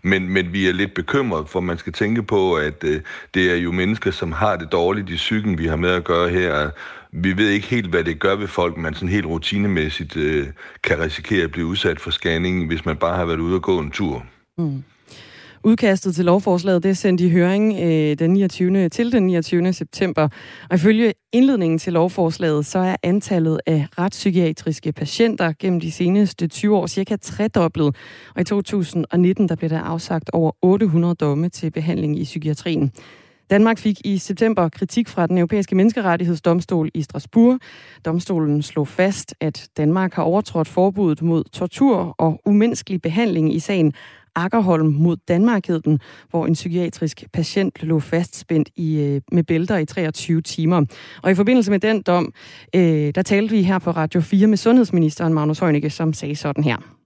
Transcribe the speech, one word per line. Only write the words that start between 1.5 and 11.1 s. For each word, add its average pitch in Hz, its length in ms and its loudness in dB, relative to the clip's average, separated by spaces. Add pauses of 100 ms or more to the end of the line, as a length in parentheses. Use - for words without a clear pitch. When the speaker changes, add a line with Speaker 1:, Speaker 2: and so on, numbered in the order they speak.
Speaker 1:
man 87 180 -4
skal - 160 -12
tænke 110 300 -2
på, 95 300 0
at, 76 300 -4
øh, 78 180 -2 (320)
det 90 180 2
er 87 40 0
jo 85 160 -2
mennesker, 95 400 -2
som 85 200 -6
har 98 240 0
det 85 160 -8
dårligt 90 380 0
i 87 60 -8
psyken, 104 420 -2
vi 82 80 -4
har 80 100 -2
med 87 140 0
at 90 140 0
gøre 87 260 0
her. 80 400 0 (420)
Vi 92 260 -2
ved 104 120 2
ikke 104 180 -2
helt, 113 220 -2
hvad 85 140 0
det 80 160 -4
gør 98 160 2
ved 101 120 -6
folk, 87 300 -2
man 80 160 -6
sådan 87 160 -6
helt 98 160 0
rutinemæssigt, 82 920 -4
øh, 73 300 -2 (360)
kan 78 160 0
risikere 82 440 -2